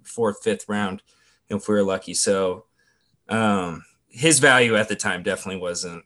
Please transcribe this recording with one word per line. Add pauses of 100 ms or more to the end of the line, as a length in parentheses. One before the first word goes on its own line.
fourth,
fifth
round (460)
if
we
were
lucky.
So, (640)
um, (240)
his
value
at
the
time
definitely
wasn't